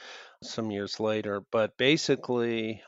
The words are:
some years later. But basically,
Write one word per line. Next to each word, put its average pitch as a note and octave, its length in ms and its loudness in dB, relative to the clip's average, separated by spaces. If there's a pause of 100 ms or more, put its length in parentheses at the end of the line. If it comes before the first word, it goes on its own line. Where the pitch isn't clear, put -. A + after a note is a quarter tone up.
(440)
some A2 260 -4
years G2+ 300 -4
later. G#2+ 420 0 (100)
But G#2+ 260 2
basically, A#2+ 1120 2